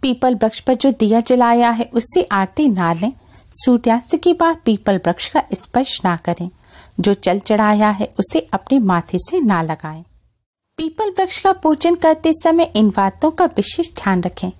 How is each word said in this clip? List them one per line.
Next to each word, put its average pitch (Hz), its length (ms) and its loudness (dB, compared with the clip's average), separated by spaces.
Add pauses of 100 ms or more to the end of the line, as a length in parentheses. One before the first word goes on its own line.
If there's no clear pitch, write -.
पीपल 254 320 0
वृक्ष 220 260 -2
पर 262 140 0
जो 269 180 2
दिया 220 300 2
जलाया 240 480 4
है 233 220 -4
उससे 233 300 0 (100)
आरती 196 360 0
ना 180 240 0
लें। 190 200 -2 (420)
सूर्यास्त 240 600 0
के 349 180 2
बाद 330 300 0
पीपल 202 320 0
वृक्ष 180 320 -4
का - 140 -2 (120)
स्पर्श - 500 -4
ना 180 140 0
करें। 175 300 -6 (500)
जो 202 160 2
जल 196 260 -2
चढ़ाया 208 500 2
है 202 280 -4
उसे - 360 0
अपने 269 260 0
माथे 180 400 0
से 359 200 -2
ना 196 220 2
लगाएं। 160 400 -8 (760)
पीपल 320 320 -4
वृक्ष 370 280 -4
का 381 160 2
पूजन 339 400 0
करते 320 380 2
समय 330 440 2
इन 214 140 4
बातों 196 400 0
का 339 160 0
विशेष - 480 -4
ध्यान 185 280 -2
रखें। 185 380 -6